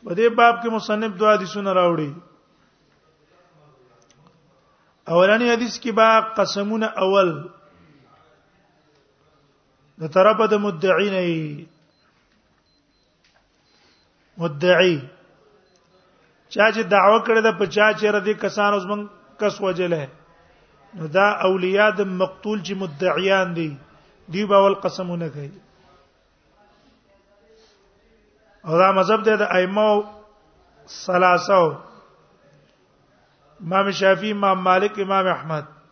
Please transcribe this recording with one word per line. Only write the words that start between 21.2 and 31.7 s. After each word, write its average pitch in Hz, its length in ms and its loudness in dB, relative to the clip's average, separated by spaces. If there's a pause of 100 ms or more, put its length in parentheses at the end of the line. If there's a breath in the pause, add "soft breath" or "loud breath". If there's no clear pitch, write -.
اولیاء 190 480 2
د - 20 0 (220)
مقتول 208 400 -6
چې 185 100 -8
مدعیان 185 800 -2
دي، 165 160 -6 (600 soft breath)
دوی 190 160 -4
به 196 100 2
اول 196 200 4
قسمونه 175 540 -8
کوي. 143 220 -14 (3250)
او 160 120 0
دا 190 140 6
مذهب 190 320 2
دی 214 140 2
د 202 40 0 (100)
ائمه 208 520 2 (840)
ثلاثه، 180 760 2 (2000)